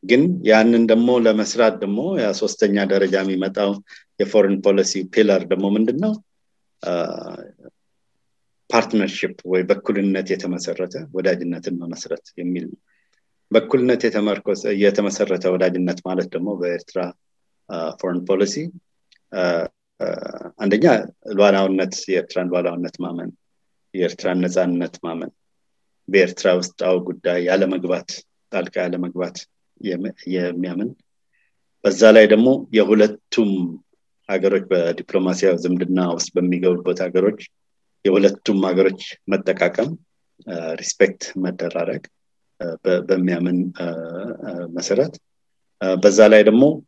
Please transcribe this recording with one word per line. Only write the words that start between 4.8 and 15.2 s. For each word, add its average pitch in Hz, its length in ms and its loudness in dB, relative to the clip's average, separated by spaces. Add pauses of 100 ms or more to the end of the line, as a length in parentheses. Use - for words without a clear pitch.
ፒለር 101 400 2
ደግሞ 95 220 -2
ምንድነው? 123 440 0 (720)
አ፣ 90 100 -4 (1800)
ፓርትነርሺፕ 104 680 -2 (100)
ወይ 92 180 0
በኩልነት 98 680 -2
የተመሰረተ 92 680 -6 (160)
ወዳጅነትን 90 680 -4
መመስረት 85 480 -10 (100)
የሚል 87 300 -6
ነው። - 140 -16 (720)
በኩልነት 123 520 2
የተመርኮዘ-፣ 107 760 -2
የተመሰረተ 98 720 0